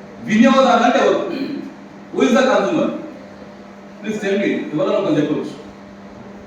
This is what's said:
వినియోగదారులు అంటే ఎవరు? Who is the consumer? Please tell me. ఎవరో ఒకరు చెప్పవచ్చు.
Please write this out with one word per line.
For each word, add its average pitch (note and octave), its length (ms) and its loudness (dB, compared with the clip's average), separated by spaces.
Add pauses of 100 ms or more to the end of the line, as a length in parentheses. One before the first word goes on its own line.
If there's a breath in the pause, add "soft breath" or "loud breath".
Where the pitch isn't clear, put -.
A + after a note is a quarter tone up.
(280)
వినియోగదారులు A#3+ 600 6
అంటే - 180 4
ఎవరు? - 160 2 (880)
Who - 140 -4
is B3 100 2
the B3+ 160 4
consumer? E3+ 340 0 (1120)
Please G#3 220 -6
tell G3 200 0
me. - 80 0 (240)
ఎవరో F#3+ 260 0
ఒకరు D#3+ 180 0
చెప్పవచ్చు. - 380 -2 (920)